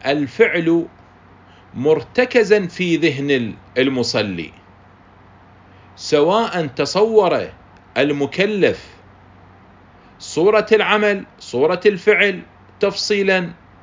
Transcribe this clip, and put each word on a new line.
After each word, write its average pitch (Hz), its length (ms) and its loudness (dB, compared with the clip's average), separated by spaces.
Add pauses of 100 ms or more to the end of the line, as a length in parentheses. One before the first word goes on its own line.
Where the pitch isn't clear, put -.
الفعل 165 800 0 (880)
مرتكزا 202 960 0
في 170 300 -2
ذهن 143 340 -2
ال-، 117 240 -2 (220)
المصلي، 117 760 -2 (1400)
سواء 170 680 0
تصور 170 840 0 (500)
المكلف 147 1000 0 (1200)
صورة 208 520 0
العمل، 208 540 2 (140)
صورة 160 460 -2
الفعل 196 560 2 (380)
تفصيلا 190 720 -2 (320)